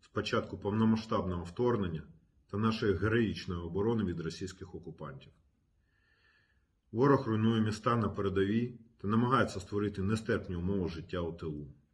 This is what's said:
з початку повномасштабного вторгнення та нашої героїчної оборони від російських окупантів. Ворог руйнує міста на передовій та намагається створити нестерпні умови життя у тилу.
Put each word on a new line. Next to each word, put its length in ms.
з 80
початку 500
повномасштабного 840
вторгнення 580
та 80
нашої 360
героїчної 640
оборони 440
від 160
російських 540
окупантів. 580
Ворог 380
руйнує 320
міста 360
на 120
передовій 720
та 100
намагається 520
створити 420
нестерпні 540
умови 320
життя 320
у 120
тилу. 420